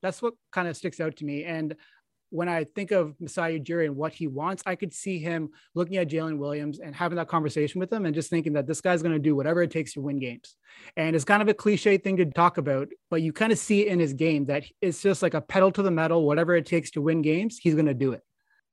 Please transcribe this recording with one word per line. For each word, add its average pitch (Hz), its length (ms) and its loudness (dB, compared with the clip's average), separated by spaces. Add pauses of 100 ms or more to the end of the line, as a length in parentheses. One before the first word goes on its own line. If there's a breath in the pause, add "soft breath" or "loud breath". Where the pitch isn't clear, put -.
That's 185 200 -4
what 233 120 -2 (200)
kinda 175 200 -2
sticks - 260 -8
out 160 160 -4
to 151 80 -10
me. 143 200 -6
And 160 300 -4 (560 soft breath)
when 170 180 -2
I 165 160 0
think 196 260 -8
of 165 300 2
Masai 165 400 -4
Ujiri 165 260 0
and 143 100 -4
what 151 160 -4
he 165 140 -6
wants, 147 400 -4
I 185 80 0
could 175 180 -6
see 185 280 -6
him 160 280 -4 (280 soft breath)
looking 175 200 -2
at 175 120 0
Jalen 160 300 -4
Williams 147 420 -6
and 143 140 -12
having 175 220 -2
that 165 120 -4
conversation 151 500 0
with 185 120 -4
him 214 140 -2
and 151 100 0
just 160 140 -2
thinking 160 260 0
that 139 120 0
this 160 140 -4
guy's 175 220 2
gonna 160 180 2
do 147 160 4
whatever 160 260 2
it 165 80 0
takes 160 240 -6
to 147 80 -8
win 143 160 -4
games. 123 380 -8 (400 loud breath)
And 160 200 0
it's 143 80 2
kind 208 160 6
of 214 80 2
a 208 60 4
cliche 208 420 2
thing 190 200 0
to 180 100 4
talk 170 320 2
about, 139 300 -2 (220)
but 160 120 0
you 160 100 -2
kinda 220 220 2
see 208 320 2
it 196 60 0
in 175 80 2
his 147 120 2
game 147 340 0
that 139 180 -2 (180)
it's 175 180 -2
just, 196 220 2
like, 165 120 0
a 151 60 0
pedal 190 320 4
to 202 100 0
the 190 80 2
metal, 160 360 2
whatever 165 300 4
it 156 100 2
takes 170 240 0
to 156 100 -4
win 160 220 2
games, 175 360 0
he's 156 180 2
gonna 151 180 2
do 127 180 0
it. - 100 -8 (500)